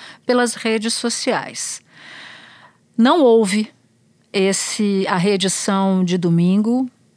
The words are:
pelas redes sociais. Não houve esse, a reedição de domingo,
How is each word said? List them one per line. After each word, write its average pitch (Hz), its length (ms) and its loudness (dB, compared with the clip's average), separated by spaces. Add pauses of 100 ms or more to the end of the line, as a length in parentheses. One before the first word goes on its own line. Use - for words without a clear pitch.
(260)
pelas 247 280 2
redes 220 400 -4
sociais. - 840 -6 (1160)
Não 285 260 4
houve 220 480 4 (600)
esse, 196 760 -2
a 190 100 -2
reedição 190 880 0
de 180 140 0
domingo, 196 720 0 (260)